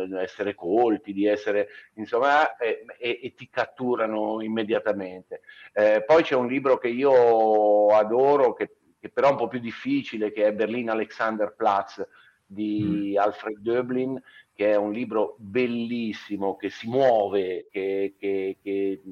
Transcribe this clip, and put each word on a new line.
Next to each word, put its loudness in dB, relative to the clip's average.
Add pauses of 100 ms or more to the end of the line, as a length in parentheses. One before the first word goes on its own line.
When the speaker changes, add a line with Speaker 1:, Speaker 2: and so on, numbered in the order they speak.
(200)
Speaker 1:
essere -4
colti, 0
di -2
essere, 0 (260)
insomma, 0
eh, -4 (140)
e, -6
e -12
ti -20
catturano -4
immediatamente. -4 (320)
Eh, 4
poi 6
c'è -2
un 2
libro 2
che -4
io 4
adoro, 4
che, -8 (240)
che -16
però 2
è 6
un 0
po' -2
più -6
difficile, -4
che 0
è 4
Berlin -2
Alexanderplatz -2 (380)
di -4
Speaker 2:
Mm. 2
Speaker 1:
Alfred -2
Döblin, -4 (300)
che 0
è 2
un 0
libro -4
bellissimo, -4
che -8
si -12
muove, 2
che, -4
che, -4
che -4 (120)